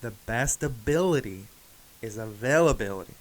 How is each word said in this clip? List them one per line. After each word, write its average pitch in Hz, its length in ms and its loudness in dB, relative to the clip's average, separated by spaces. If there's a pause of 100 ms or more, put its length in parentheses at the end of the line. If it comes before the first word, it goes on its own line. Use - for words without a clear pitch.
The 117 100 -8
best 117 520 -2
ability 139 800 0 (560)
is 107 160 -10
availability. 110 1040 2